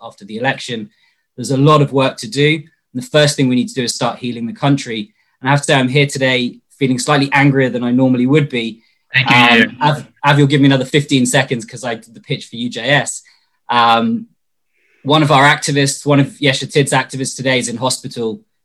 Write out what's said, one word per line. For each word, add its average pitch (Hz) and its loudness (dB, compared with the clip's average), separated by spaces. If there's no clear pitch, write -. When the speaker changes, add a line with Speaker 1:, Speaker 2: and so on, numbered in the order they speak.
Speaker 1:
after 113 -20
the 107 -14
election. 120 -6
There's 120 -10
a 135 0
lot 147 4
of 131 -2
work 131 0
to 113 -12
do. 143 0
And - -12
the - -14
first 147 2
thing 135 0
we 127 0
need 120 0
to - -14
do 131 -4
is 117 -4
start 117 -4
healing 117 -8
the 113 -8
country. 120 -2
And 127 -4
I 139 2
have 143 2
to - -8
say, 156 2
I'm 131 2
here 139 2
today 127 -2
feeling 127 -2
slightly 139 0
angrier 135 2
than 120 -4
I 123 -2
normally 127 2
would 143 2
be. 113 -6
Speaker 2:
Thank 131 0
you. 120 4
Speaker 1:
Um, - -18
Av-, 147 -2
Avi 143 4
will 139 4
give 139 2
me 139 6
another 135 4
fifteen 143 0
seconds 127 -2
'cause - -14
I 117 -6
did - -20
the 104 -20
pitch - -8
for 117 -18
U 120 -6
J 113 -6
S. 135 0
Um, 117 2
one 156 2
of 143 2
our 135 6
activists, 143 0
one 143 4
of - -4
Yesh 135 0
Atid's 143 0
activists 131 -4
today 127 -2
is 120 -4
in 120 -8
hospital, 117 -6